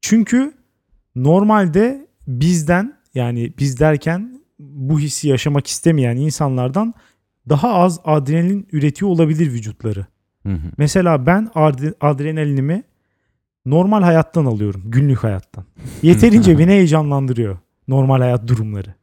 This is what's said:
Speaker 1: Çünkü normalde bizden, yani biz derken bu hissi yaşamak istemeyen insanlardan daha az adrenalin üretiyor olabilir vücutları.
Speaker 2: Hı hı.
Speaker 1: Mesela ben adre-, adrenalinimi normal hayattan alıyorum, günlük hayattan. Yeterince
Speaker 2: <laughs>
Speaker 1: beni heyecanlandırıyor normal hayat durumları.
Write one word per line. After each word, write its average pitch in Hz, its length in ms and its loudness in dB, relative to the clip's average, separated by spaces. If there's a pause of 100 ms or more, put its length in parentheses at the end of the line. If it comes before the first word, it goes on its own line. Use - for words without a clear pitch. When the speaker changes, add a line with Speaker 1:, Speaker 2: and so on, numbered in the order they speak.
Speaker 1:
Çünkü 240 520 0 (600)
normalde 202 920 2 (200)
bizden, 170 720 0 (180)
yani 120 440 -4
biz 135 200 -4
derken 170 600 -2 (180)
bu 143 400 -4
hissi 147 280 -4
yaşamak 139 400 0
istemeyen 131 500 0
insanlardan 143 760 -2 (560)
daha 147 240 0
az 175 320 0
adrenalin 165 680 -2
üretiyor 151 400 -2
olabilir 160 400 0
vücutları. 107 540 -8 (400)
Speaker 2:
Hı 98 80 -4
hı. 85 60 -4 (180)
Speaker 1:
Mesela 151 480 0
ben 202 300 0
adre-, 151 460 0
adrenalinimi 147 840 -2 (840)
normal 185 380 2
hayattan 165 420 2
alıyorum, 104 400 -4
günlük 127 380 0
hayattan. 98 400 -6 (380)
Yeterince 190 580 6
Speaker 2:
<laughs> - 0 -
Speaker 1:
beni 170 120 4
heyecanlandırıyor 139 840 0 (300)
normal 131 320 2
hayat 123 280 0
durumları. 107 560 -4